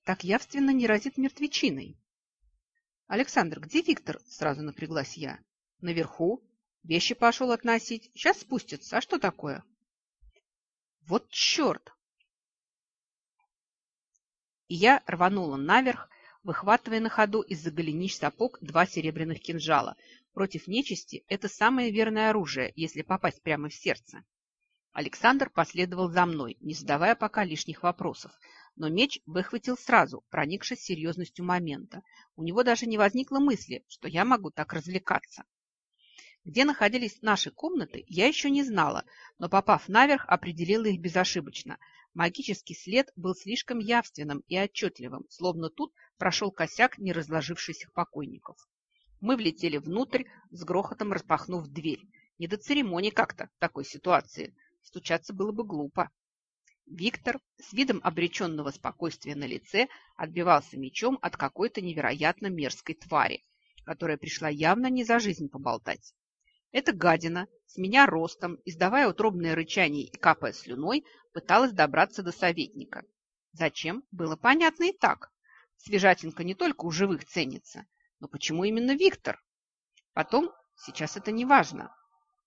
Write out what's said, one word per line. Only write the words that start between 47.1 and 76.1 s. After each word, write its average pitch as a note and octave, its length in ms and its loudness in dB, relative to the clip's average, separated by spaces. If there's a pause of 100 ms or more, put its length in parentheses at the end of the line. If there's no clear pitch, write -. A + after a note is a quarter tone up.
покойников. - 640 -8 (640)
Мы A#3 160 0
влетели E3+ 420 0
внутрь, A3 460 -2 (260)
с F3 140 -14
грохотом G3 480 -2
распахнув E3 560 -2
дверь. D3 400 -6 (320)
Не E3+ 80 -8
до G3+ 100 -4
церемоний G#3 540 0
как-то - 440 0
в - 40 -14
такой C#3+ 260 -4
ситуации. - 680 -2 (280)
Стучаться E3+ 500 -6
было G3 180 -4
бы A3 140 -6
глупо. E3+ 440 -4 (760)
Виктор A#3 560 -4 (180)
с - 140 -20
видом G#3 300 0
обречённого E3 680 -2
спокойствия - 640 -8
на C#3+ 100 -8
лице - 440 -2 (260)
отбивался E3 600 2
мечом A3 440 -4
от - 140 -4
какой-то F#3 460 -4
невероятно D#3+ 640 0
мерзкой D#3+ 480 -6
твари, - 500 0 (380)
которая D#3+ 340 -4
пришла E3 300 -8
явно E3 420 2
не B3+ 140 0
за A#3 160 4
жизнь F3 300 -4
поболтать. - 640 -6 (580)
Эта B3 220 0
гадина, E3+ 540 2 (180)
с - 120 -20
меня G#3+ 280 6
ростом, E3+ 600 -2
издавая F#3+ 440 2
утробное F3 460 0
рычание D#3+ 500 0
и - 120 -18
капая D3+ 360 2
слюной, F3 520 -4 (280)
пыталась A3 380 4
добраться E3+ 520 2
до F3 80 -6
советника. E3+ 720 -4 (480)
Зачем, E3 600 -4
было E3 240 -4
понятно D#4+ 500 4
и F#4 60 2
так. - 400 0 (460)
Свежатинка F#3 680 2